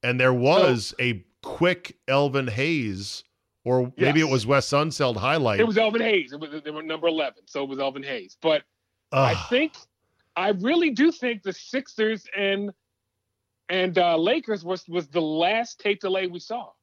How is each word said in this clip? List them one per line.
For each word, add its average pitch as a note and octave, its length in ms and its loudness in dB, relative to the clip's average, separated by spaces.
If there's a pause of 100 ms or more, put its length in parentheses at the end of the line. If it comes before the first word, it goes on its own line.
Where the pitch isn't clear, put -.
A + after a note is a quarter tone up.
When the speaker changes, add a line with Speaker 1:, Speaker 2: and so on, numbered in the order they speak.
Speaker 1:
And B2 180 0
there B2+ 120 6
Speaker 2:
So - 20 4
Speaker 1:
was C3 640 4
a A#2 240 -2 (180)
quick - 540 -2 (100)
Elvin C3+ 420 2
Hayes, A2+ 760 -4 (400)
or B2 320 0
maybe D#3 240 4
it D#3 40 4
Speaker 2:
Yes. C#3 80 0
Speaker 1:
was A#2 140 2
Wes C3+ 220 2
Unseld C#3+ 480 0
highlight. B2+ 420 0
Speaker 2:
It A3+ 80 4
was G#3+ 120 0
Elvin A3 240 2
Hayes. F3+ 320 0
It D3 60 -12
was, D#3 220 -12
they D3+ 80 -10
were D3+ 120 -10
number D#3+ 260 -4
eleven, D#3 380 -4
so C#3+ 180 -8
it C3+ 60 -10
was C3+ 80 -8
Elvin C3+ 240 -4
Hayes. C3 400 -10
But D#3 200 2 (480)
I C3+ 220 2
Speaker 1:
Ugh. - 160 -4
Speaker 2:
think, C#4+ 240 0 (640)
I F#3+ 140 0
really C#4+ 400 2
do C4+ 200 4
think A#3+ 320 -6
the F#3 120 -6
Sixers A3 720 -4 (100)
and, G3+ 340 -2 (1000)
and, F#3 260 0
uh, F3 220 4
Lakers G#3 440 0
was, F3 260 -6
was E3+ 200 -4
the E3 140 -2
last E3+ 580 -2
tape G#3 200 -2
delay F#3+ 260 -2
we F3 120 -8
saw. - 300 -10 (140)